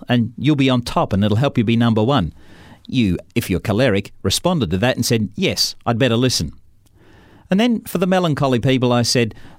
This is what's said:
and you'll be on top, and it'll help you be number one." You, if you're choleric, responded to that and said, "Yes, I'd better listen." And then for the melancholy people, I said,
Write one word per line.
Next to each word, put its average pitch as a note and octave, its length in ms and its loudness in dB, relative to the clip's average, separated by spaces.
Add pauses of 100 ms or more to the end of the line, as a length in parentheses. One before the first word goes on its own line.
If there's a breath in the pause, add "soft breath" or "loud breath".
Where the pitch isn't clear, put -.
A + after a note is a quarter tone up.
and A#2+ 300 0
you'll D3 180 2
be C3+ 140 2
on B2 120 2
top, - 300 -2
and G2 120 2
it'll G#2+ 140 2
help C#3 200 0
you B2 60 2
be A#2 120 2
number A#2 280 2
one." A2 300 0 (520 loud breath)
You, G#2+ 320 0 (160)
if - 160 -4
you're F2 120 0
choleric, G#2 500 0 (120)
responded C3+ 480 -2
to F#2 80 -2
that B2 180 0
and B2 80 -2
said, A2 300 0
"Yes, - 400 -2 (100)
I'd A#2+ 120 0
better A2+ 200 2
listen." A#2+ 340 -2 (1000 soft breath)
And F#3 100 2
then A#3 220 0
for - 160 -8
the F3+ 100 0
melancholy D3 520 0
people, B2+ 320 2
I A#2+ 120 2
said, A#2 320 0 (240 loud breath)